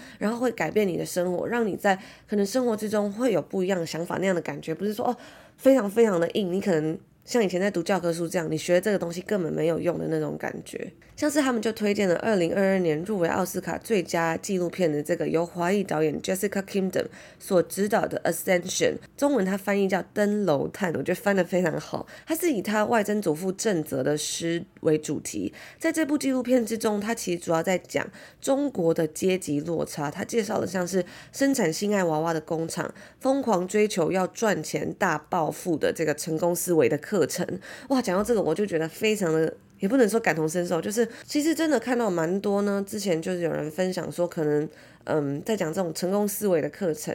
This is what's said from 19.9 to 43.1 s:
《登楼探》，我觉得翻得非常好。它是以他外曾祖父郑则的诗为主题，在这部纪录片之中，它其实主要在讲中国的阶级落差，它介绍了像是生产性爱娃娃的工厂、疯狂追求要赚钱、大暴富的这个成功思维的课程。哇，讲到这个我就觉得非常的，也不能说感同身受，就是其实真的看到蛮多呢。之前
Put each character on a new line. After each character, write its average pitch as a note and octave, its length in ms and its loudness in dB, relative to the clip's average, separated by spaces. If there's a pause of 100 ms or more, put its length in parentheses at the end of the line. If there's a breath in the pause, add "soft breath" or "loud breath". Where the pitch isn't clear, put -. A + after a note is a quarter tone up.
《登 G#3 320 2
楼 D3+ 220 2
探》， E3+ 260 -4
我 C3+ 80 -2
觉 - 100 0
得 - 20 2
翻 G3+ 220 2
得 F3+ 80 4
非 F3+ 180 2
常 D3+ 160 0
好。 - 280 -6 (200 loud breath)
它 D#4+ 80 -2
是 E4+ 160 0
以 A3 100 0
他 G#3+ 260 0
外 A#3 180 2
曾 G#3 180 0
祖 E3 100 2
父 F#3 200 -2
郑 F#3 320 0
则 C3+ 180 -4
的 D3 140 2
诗 E3+ 480 -4 (160)
为 D#3 180 4
主 D3+ 220 -4
题， - 320 -6 (260 loud breath)
在 D#4+ 140 0
这 D#4+ 120 0
部 C#4+ 140 0
纪 C4+ 140 0
录 B3+ 100 0
片 A#3+ 240 4
之 A3 100 -4
中， G#3+ 220 0
它 G#3+ 160 -2
其 F#3 200 -2
实 E3+ 40 -2
主 F3 140 -2
要 E3 100 2
在 F3+ 160 0
讲 - 260 -4 (360 loud breath)
中 C#4 300 0
国 E3 220 2
的 D#3+ 140 2
阶 F#3 320 0
级 C#3+ 220 -2
落 D#3 240 -2
差， D3 260 -4
它 F3 140 -8
介 A#3 180 -2
绍 G#3 160 -2
了 - 80 0
像 F3+ 220 -4
是 F3+ 160 0 (260 loud breath)
生 C#4 240 2
产 F3+ 180 2
性 G#3 220 0
爱 G3 80 2
娃 D#3 180 2
娃 E3 120 0
的 D#3 80 -2
工 E3 260 -4
厂、 - 260 -6 (280 loud breath)
疯 C4+ 200 2
狂 F#3 280 2
追 G#3+ 180 4
求 E3+ 240 0
要 F#3 180 2
赚 F#3+ 320 0
钱、 D#3 340 -4
大 E3+ 240 0
暴 D#3+ 300 0
富 D#3 280 -2
的 - 160 2
这 E3 120 -2
个 D3+ 100 2
成 D#3+ 220 -4
功 E3+ 200 0
思 F3+ 160 -2
维 D#3 160 6
的 D3 100 2
课 F3 280 0
程。 - 200 -4 (440 loud breath)
哇， B3+ 120 4
讲 F#3 160 0
到 G#3 60 2
这 A#3 100 2
个 G3 80 2
我 D#3 100 2
就 G3+ 140 0
觉 F#3 100 -2
得 D#3+ 120 0
非 G#3+ 260 0
常 F3+ 180 0
的， D#3+ 220 2 (240)
也 G3 100 -2
不 B3 80 2
能 A#3 120 6
说 A3 100 2
感 F#3 160 2
同 D#3 140 0
身 F3 180 0
受， F3 140 0
就 G3+ 100 -4
是 A3 160 2 (200 loud breath)
其 D4 160 0
实 D#4 120 2
真 D#4 140 0
的 C#4 100 4
看 A#3+ 200 -2
到 A3+ 100 2
蛮 F3 320 0
多 G3+ 220 0
呢。 G3+ 240 -2
之 G#3+ 120 -8
前 F#3+ 220 0